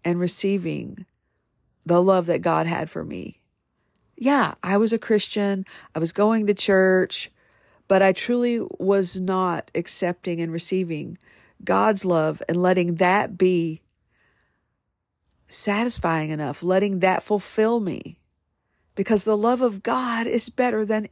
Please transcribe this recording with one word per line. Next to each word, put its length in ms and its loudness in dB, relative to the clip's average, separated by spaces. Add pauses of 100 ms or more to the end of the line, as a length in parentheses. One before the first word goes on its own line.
and 160 0
receiving 880 -2 (800)
the 180 4
love 220 4
that 160 0
God 260 0
had 220 -4
for 160 -10
me. 380 -12 (760)
Yeah, 460 0
I 160 2
was 160 2
a 40 0
Christian. 680 -2 (280)
I 40 -6
was 160 -2
going 320 2
to 80 4
church, 760 2 (560)
but 140 4
I 140 6
truly 520 -2 (120)
was 420 0
not 540 -2
accepting 640 -4
and 100 -4
receiving 680 -4 (440)
God's 440 2
love 420 0
and 140 0
letting 320 2
that 420 0
be 460 0 (1700)
satisfying 800 -2
enough, 320 -6
letting 380 0
that 220 2
fulfill 560 0
me. 380 -8 (800)
Because 300 0
the 120 2
love 240 2
of 220 0
God 440 -2
is 220 -2
better 340 -2
than 300 -2